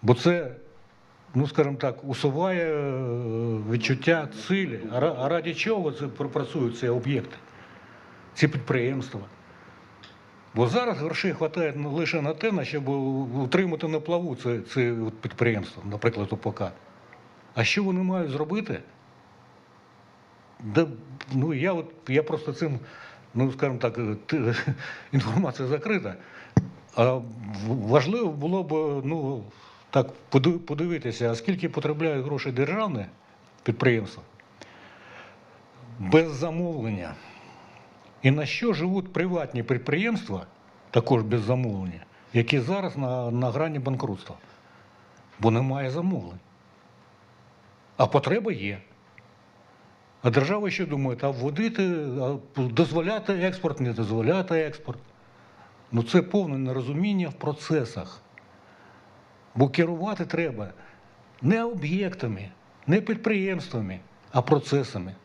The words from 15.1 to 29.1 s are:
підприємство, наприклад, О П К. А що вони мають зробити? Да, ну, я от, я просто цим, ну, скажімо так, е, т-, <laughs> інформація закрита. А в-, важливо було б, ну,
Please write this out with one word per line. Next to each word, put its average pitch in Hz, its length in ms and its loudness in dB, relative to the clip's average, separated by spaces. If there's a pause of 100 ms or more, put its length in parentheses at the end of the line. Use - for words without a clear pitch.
підприємство, 110 680 -2
наприклад, 104 400 0
О 107 60 -2
П 104 160 -4
К. 92 200 -4 (840)
А 117 100 2
що 202 200 2
вони 185 180 0
мають 185 280 0
зробити? 151 500 -2 (1800)
Да, 123 260 2 (460)
ну, 147 220 2
я 160 180 0
от, 165 200 -4 (160)
я 139 140 4
просто 151 300 -4
цим, 143 260 -2 (560)
ну, 127 180 2
скажімо 131 260 0
так, 117 200 0
е, 107 180 -2 (100)
т-, 120 280 2 (300)
<laughs> - 280 -12
інформація 131 560 0
закрита. 143 460 -2 (800)
А 123 180 6
в-, 127 120 -2 (420)
важливо 139 680 2
було 165 300 0
б, 151 420 0
ну, 139 400 -2 (460)